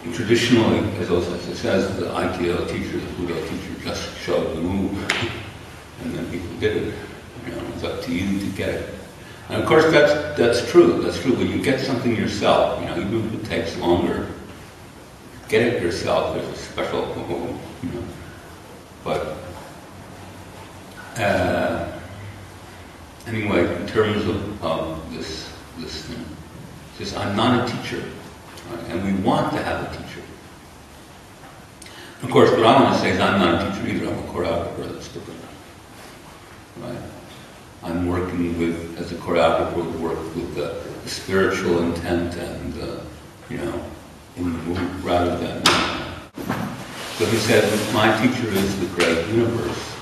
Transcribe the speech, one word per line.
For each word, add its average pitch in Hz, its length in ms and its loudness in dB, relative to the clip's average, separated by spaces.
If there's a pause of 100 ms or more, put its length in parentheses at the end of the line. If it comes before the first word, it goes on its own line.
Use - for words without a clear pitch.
And - 100 -6
traditionally, 113 640 6 (200)
as 90 80 -2
Osei - 480 0
says, 95 420 2
the 87 100 -2
Aikido 87 600 0
teacher, - 320 -4
the - 80 -6 (160)
Budo - 260 -4
teacher - 340 -8
just 85 400 -6
showed 82 320 0
the 80 60 -4
move, 95 300 0
<laughs> - 1120 -6
and - 100 -4
then - 180 -4
people 90 180 -6 (100)
did - 180 2
it. - 160 -2 (520)
You 87 60 -8
know, 87 100 -8 (140)
it's 87 80 -6
up - 200 -4
to 87 100 -4
you 98 260 0
to 98 60 -4 (120)
get 95 120 -2
it. - 240 -6 (560)
And 95 120 0
of - 60 0
course, 156 240 8
that's, - 460 6
that's - 340 4
true. - 320 10
That's - 180 0
true. 127 140 4
When 90 120 2
you 87 140 0
get - 180 4
something 120 360 2
yourself, - 680 4
you - 60 -4
know, - 100 -4
even 104 300 0
if - 160 -4
it - 20 -6
takes - 320 -2
longer, - 500 2 (1200)
get 110 120 6
it 117 220 2
yourself. 80 520 0
There's - 140 -4
a - 60 -8
special, - 520 -2 (760)
you 90 60 -4
know. 87 140 -6 (1000)
But, - 340 -2 (1800)
uh, - 720 0 (1400)
anyway, 107 480 2
in - 120 -4
terms 104 380 2
of, - 380 -2
of 80 500 -4
this, - 380 -8 (260)
this - 280 -10
thing, - 200 -10 (760)
it 98 60 -6
says, - 120 -6
"I'm 101 180 -2
not 120 320 4
a - 40 -2
teacher," - 300 -4 (680)
right? 69 80 -8 (100)
And 90 140 -2
we 98 180 2
want - 320 4
to - 80 0
have - 220 -2
a - 140 -8
teacher. - 240 -12 (2000)
Of 123 80 -4
course, 127 200 10
what 110 140 6
I 120 160 10
want 98 140 6
to - 60 2
say 98 100 4
is 92 80 2
I'm - 200 4
not 87 220 4
a - 100 -2
teacher - 180 -4
either. - 220 -2
I'm - 60 -4
a - 140 -8
choreographer. 85 640 -2
That's - 160 -12
different, - 320 -12 (1400)
right? - 160 -8 (840)
I'm 87 240 -2
working 87 500 0
with, 85 400 -2
as 87 140 -6
a 87 40 -6
choreographer, 85 840 2
work - 180 -2 (180)
with 87 200 -4
the, 85 260 -4 (220)
the - 60 -10
spiritual 90 760 2
intent 85 520 0
and 80 380 -6
the, - 280 -6 (480)
you 123 80 -6
know, - 260 -4 (540)
in 87 60 -2 (100)
the 82 60 -4
move 87 460 -2
rather 87 320 2
than. 87 260 -4 (1500)
So 107 80 4
he 110 120 4
said, 107 560 4
"My 110 280 6
teacher 120 260 2
is 98 320 2
the - 160 0
great - 320 2
universe." 113 760 0